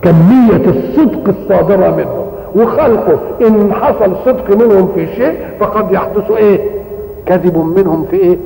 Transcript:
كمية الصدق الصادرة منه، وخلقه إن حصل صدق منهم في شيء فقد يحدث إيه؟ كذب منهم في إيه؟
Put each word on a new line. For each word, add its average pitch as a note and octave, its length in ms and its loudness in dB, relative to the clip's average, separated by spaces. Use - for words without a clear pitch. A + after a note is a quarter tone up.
كمية F#3 680 4
الصدق - 580 0
الصادرة F3+ 680 0
منه، - 300 -6
وخلقه A3+ 640 2
إن G#3 320 2
حصل G#3+ 420 0
صدق A#3+ 300 0
منهم F#3+ 300 2
في E3 200 -4
شيء C4+ 220 -2
فقد G3+ 320 -2
يحدث F#3+ 400 -4
إيه؟ G#3 280 2
كذب F3 320 0
منهم D#3+ 540 0
في F3 60 -2
إيه؟ F3+ 280 2